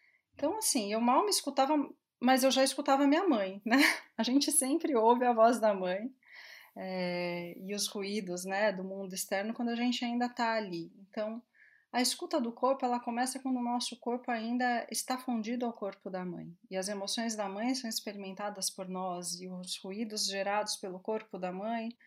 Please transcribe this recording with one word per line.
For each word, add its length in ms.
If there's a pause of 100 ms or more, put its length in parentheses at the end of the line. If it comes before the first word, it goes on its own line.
(340)
Então, 240
assim, 340
eu 80
mal 240
me 60
escutava, 440 (460)
mas 240
eu 60
já 120
escutava 440
minha 200
mãe, 380
né? 140
<laughs> 400
A 40
gente 300
sempre 420
ouve 300
a 80
voz 260
da 140
mãe, 400 (640)
é, 800
e 160
os 120
ruídos, 580
né, 260
do 140
mundo 300
externo 400
quando 160
a 60
gente 280
ainda 240
tá 240
ali. 400 (160)
Então, 340 (500)
a 80
escuta 400
do 120
corpo, 320
ela 160
começa 400
quando 160
o 80
nosso 340
corpo 320
ainda 640
está 260
fundido 480
ao 60
corpo 360
da 160
mãe. 320 (140)
E 60
as 120
emoções 460
da 140
mãe 260
são 160
experimentadas 800
por 180
nós, 520
e 80
os 340
ruídos 440
gerados 500
pelo 240
corpo 360
da 140
mãe, 380 (180)